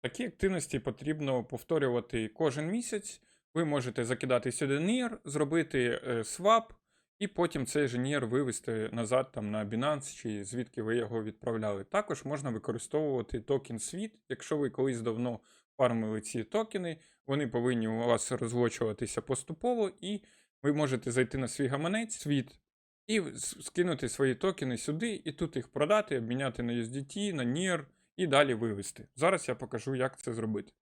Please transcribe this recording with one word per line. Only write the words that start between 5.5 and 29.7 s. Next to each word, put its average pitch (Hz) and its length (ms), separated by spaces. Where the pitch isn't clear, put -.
е, 117 160
свап, 220 500
і 202 80
потім 165 380
цей 147 220
же 120 100
Near 131 280
вивести 113 680
назад 117 400
там 104 200
на 107 140
Binance, 139 560
чи 107 220
звідки 117 380
ви 113 160
його 113 260
відправляли. 110 600
Також 208 420
можна 139 240
використовувати 120 920
токен 127 380
Sweet, 196 340
якщо 143 280
ви 139 120
колись 131 320
давно 117 380
фармили 113 440
ці 113 220
токени, 185 540
вони 139 200
повинні 120 400
у 110 100
вас 117 340
розлочуватися 117 880
поступово, 202 720
і 196 200
ви 147 100
можете 131 380
зайти 127 260
на 127 100
свій 139 200
гаманець 175 600
Sweet 139 320
і 214 120
в-, 156 160
с-, - 260
скинути 170 480
свої 131 260
токени 139 420
сюди, 185 480
і 156 60
тут - 240
їх 127 120
продати, 185 500
обміняти 123 460
на 120 100
U 120 80
S 113 40
D 135 320
T, 202 160
на 135 120
Near, 160 400
і 180 100
далі 139 260
вивести. 107 640
Зараз 170 340
я 120 60
покажу, 135 400